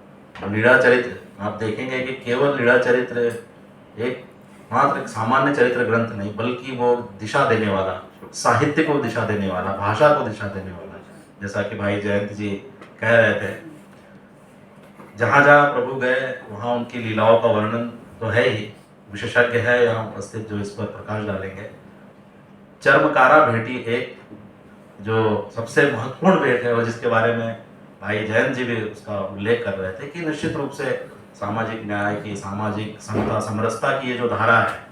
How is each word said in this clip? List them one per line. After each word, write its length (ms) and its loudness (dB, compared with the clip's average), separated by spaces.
और 60 -4
लीला 280 6
चरित्र 680 2
आप 80 -4
देखेंगे 480 -6
कि 120 -6
केवल 460 0
लीला 200 6
चरित्र 400 2
एक 260 -6
मात्र 280 2
एक 80 -8
सामान्य 460 0
चरित्र 300 2
ग्रंथ 340 0
नहीं, 180 -6
बल्कि 400 -6
वो 200 2
दिशा 240 0
देने 240 2
वाला, 420 -2
साहित्य 520 2
को 100 0
दिशा 300 -2
देने 260 -2
वाला, 260 -4
भाषा 380 4
को 140 0
दिशा 180 -6
देने 240 -8
वाला, 300 -16
जैसा 200 -4
कि 140 -6
भाई 240 -2
जयंत 320 -2
जी 300 -6
कह 160 4
रहे 180 6
थे, 200 -6
जहाँ 280 4
जहाँ 280 8
प्रभु 220 -2
गए 460 -2
वहाँ 240 -4
उनकी 240 -6
लीलाओं 420 4
का 80 2
वर्णन 400 0
तो 60 -6
है 220 2
ही, 240 -4
विशेषज्ञ 460 0
है 260 4
यहाँ 220 0
उपस्थित 420 -10
जो 100 -6
इस 120 -6
पर 140 -8
प्रकाश 420 -6
डालेंगे। 440 -8
चर्मकारा 640 6
भेटी 300 -2
एक 280 -4
जो 560 0
सबसे 360 0
महत्वपूर्ण 480 2
भेंट 220 2
है 120 0
और 100 2
जिसके 240 -4
बारे 280 2
में 260 -6
भाई 240 -2
जयंत 300 2
जी 80 -4
भी 180 -2
उसका 380 -8
उल्लेख 440 -2
कर 100 -4
रहे 180 -6
थे 160 -12
कि 120 -12
निश्चित 360 -4
रूप 140 -4
से 400 -6
सामाजिक 520 -6
न्याय 300 -2
की, 200 -8
सामाजिक 640 -6
समता 400 -2
समरसता 500 -2
की 100 -4
ये 80 -4
जो 100 0
धारा 300 4
है, 340 -2